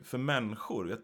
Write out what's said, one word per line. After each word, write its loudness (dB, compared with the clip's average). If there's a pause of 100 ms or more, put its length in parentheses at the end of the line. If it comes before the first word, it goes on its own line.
för -4
människor. 0
Jag, -2